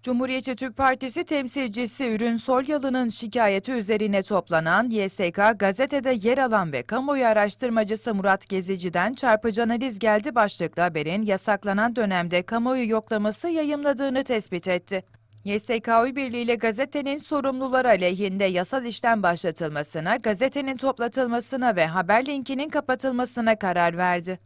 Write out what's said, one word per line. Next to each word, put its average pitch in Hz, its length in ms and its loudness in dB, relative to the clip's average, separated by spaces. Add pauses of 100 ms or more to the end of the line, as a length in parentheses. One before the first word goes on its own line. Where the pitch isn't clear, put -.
Cumhuriyetçi 254 540 -2
Türk 254 200 -8
Partisi 262 480 0
temsilcisi 254 800 -2
Ürün 233 320 0
Solyalı'nın 262 720 0
şikayeti 214 640 0
üzerine 208 500 0
toplanan 180 680 2
Y 208 180 0
S 180 240 -2
K 208 200 4
gazetede 247 680 0
yer 240 160 2
alan 214 340 2
ve 123 100 -2
kamuoyu 262 440 0
araştırmacısı 220 880 0
Murat 196 340 2
Gezici'den 185 680 -2
çarpıcı 226 480 2
analiz 233 360 -2
geldi 214 360 2
başlıklı 196 480 0
haberin 165 400 0
yasaklanan 208 760 0
dönemde 180 460 0
kamuoyu 233 480 0
yoklaması 220 580 -2
yayımladığını 285 760 0
tespit 180 440 -4
etti. 185 360 -2 (400)
Y 202 140 -2
S 233 220 -2
K 233 200 4
oy 247 160 0
birliğiyle 240 380 -2
gazetenin 269 640 -2
sorumlular 262 680 0
aleyhinde 190 600 2
yasal 185 400 0
işlem 233 380 0
başlatılmasına, 165 920 -2
gazetenin 262 600 -2
toplatılmasına 240 1000 -2
ve 160 100 4
haber 185 400 2
linkinin 277 420 -4
kapatılmasına 247 920 0
karar 175 380 2
verdi. 180 500 0